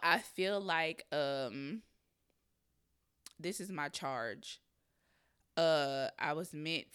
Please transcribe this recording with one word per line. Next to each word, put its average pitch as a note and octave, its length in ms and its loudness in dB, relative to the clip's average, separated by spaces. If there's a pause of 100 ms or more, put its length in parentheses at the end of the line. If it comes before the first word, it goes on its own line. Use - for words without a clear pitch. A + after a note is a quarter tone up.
I E3+ 160 6
feel F#3+ 420 -2
like, E3 520 -2
um, C#3 720 -2 (1600)
this F3+ 220 -6
is G3 100 -8
my D3 180 -2
charge. B2 720 -4 (960)
Uh, C#3+ 520 4 (100)
I D3 160 0
was E3+ 180 -6
meant D#3 420 -2